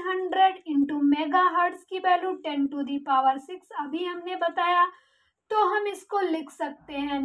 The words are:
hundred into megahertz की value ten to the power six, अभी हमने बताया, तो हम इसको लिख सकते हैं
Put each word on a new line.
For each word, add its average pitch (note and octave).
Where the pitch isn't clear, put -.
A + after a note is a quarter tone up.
hundred F#4
into C#4+
megahertz E4+
की F#4+
value F#4
ten C#4+
to C#4+
the C#4+
power C4+
six, F#4
अभी D4
हमने F4
बताया, F4
तो G#4+
हम G#4
इसको G4+
लिख D#4+
सकते D4
हैं C#4+